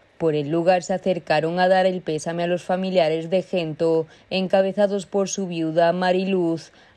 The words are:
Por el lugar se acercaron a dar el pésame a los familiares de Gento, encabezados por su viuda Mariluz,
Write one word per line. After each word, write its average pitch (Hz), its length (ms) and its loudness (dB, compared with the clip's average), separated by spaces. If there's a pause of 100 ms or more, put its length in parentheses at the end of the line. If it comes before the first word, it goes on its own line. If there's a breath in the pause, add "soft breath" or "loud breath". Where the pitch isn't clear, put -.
(180)
Por 160 180 0
el 147 140 -2
lugar 170 340 2
se 190 120 -4
acercaron 170 680 -2
a 185 80 4
dar 185 160 4
el 185 160 0
pésame 170 420 -4
a 175 40 -2
los 175 140 -2
familiares 175 680 0
de 180 120 2
Gento, 160 640 -2 (240 loud breath)
encabezados 190 760 0
por 196 240 -2
su 196 180 -6
viuda 165 460 2
Mariluz, 180 800 0 (240 soft breath)